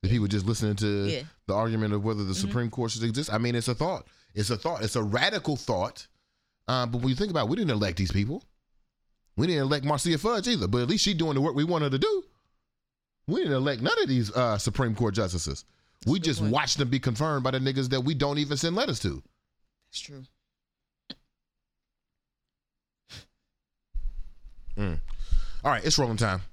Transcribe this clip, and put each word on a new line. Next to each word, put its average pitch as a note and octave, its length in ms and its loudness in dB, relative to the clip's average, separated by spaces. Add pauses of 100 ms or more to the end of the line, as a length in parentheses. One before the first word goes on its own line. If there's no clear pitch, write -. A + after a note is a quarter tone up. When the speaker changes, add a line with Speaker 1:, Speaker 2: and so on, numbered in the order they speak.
Speaker 1:
The F#2 60 0
people G#2+ 200 4
just G2 180 0
listening G#2+ 300 0
to G2+ 300 0
Speaker 2:
Yeah. B2+ 160 -2 (240)
Speaker 1:
the G2 80 -2
argument A2 380 0
of G#2 100 0
whether G#2 220 0
the F#2+ 80 -2
Speaker 2:
Mm-hmm. F#2+ 160 -2
Speaker 1:
Supreme A#2 220 -2
Court A#2 220 -4
should A2+ 120 -4
exist? A#2 260 -2
I G#2 60 -2
mean, A#2+ 180 0
it's A#2 140 0
a B2 60 0
thought. D#3+ 320 -2 (280)
It's G#2 140 -2
a A#2 80 0
thought. C#3+ 260 -4
It's A2 140 -2
a A#2 60 0
radical D3 540 0
thought. - 500 -4 (600)
Uh, B2+ 200 0
but A#2+ 160 -4
when C3 80 2
you C3 40 2
think G3+ 160 -2
about C3+ 180 0
it, - 20 -2
we E3+ 60 0
didn't G3 160 0
elect G2+ 260 0
these F2+ 140 0
people. G2+ 300 0 (960)
We B2+ 100 2
didn't D#3+ 160 2
elect C#3 220 2
Marcia D3+ 340 2
Fudge A3 300 0
either, C#3+ 200 2
but B2 140 2
at A#2+ 60 0
least G#3 160 2
she G3+ 100 2
doing D#3 200 0
the C3+ 60 2
work D3 140 0
we C#3+ 100 2
want E3 200 2
her C#3 60 0
to C3+ 80 0
do. G4+ 260 2 (1000)
We F#3 100 0
didn't F#3 180 0
elect C3 260 0
none A4 220 2
of - 60 0
these, A#2+ 240 0
uh, A#2 260 2
Supreme A2+ 360 0
Court G#2+ 200 0
justices. F2 500 -2 (400)
We C#3 100 2
Speaker 2:
That's - 20 2
a - 20 0
good D#3+ 60 -4
Speaker 1:
just D#3 160 0
Speaker 2:
point. G#2 120 2
Speaker 1:
watched C#3 260 0
them C3 120 2
be C3+ 80 2
confirmed C3+ 460 0
by C3 80 2
the C3 80 0
niggas C3 300 0
that C3 120 2
we D3 120 0
don't C#3+ 240 0
even D3 200 -2
send E3 180 0
letters A3 240 0
to. C#2 220 -4 (680)
Speaker 2:
That's - 100 -12
true. C3+ 240 -16 (4000)
Speaker 1:
Mm. F#2 220 0 (640)
All D3 60 4
right, A#2+ 140 2
it's D3 140 4
rolling A#2 180 2
time. G2 260 2 (100)